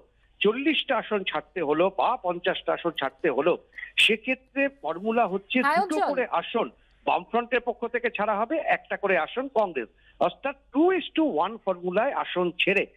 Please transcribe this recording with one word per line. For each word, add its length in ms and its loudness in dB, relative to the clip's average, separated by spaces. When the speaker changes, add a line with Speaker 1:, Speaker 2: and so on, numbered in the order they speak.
Speaker 1:
চল্লিশটা 560 2
আসন 280 -2
ছাড়তে 380 -6
হলো 360 4
বা 180 2
পঞ্চাশটা 560 -2
আসন 180 -2
ছাড়তে 400 -2
হলো, 280 2
সেক্ষেত্রে 720 0
ফর্মুলা 440 0
হচ্ছে 340 -2
Speaker 2:
হ্যাঁ, 160 4
Speaker 1:
দুটো 200 0
Speaker 2:
উজ্জ্বল। 140 0
Speaker 1:
করে 200 0
আসন 400 -2
বামফ্রন্টের 540 0
পক্ষ 260 -6
থেকে 240 -2
ছাড়া 280 -2
হবে, 200 -2
একটা 380 -2
করে 220 2
আসন 360 -4
কংগ্রেস, 340 0
অর্থাৎ 360 -2
two 200 4
is 260 -4
to 60 4
one 180 -6
ফর্মুলায় 480 0
আসন 380 -2
ছেড়ে 360 0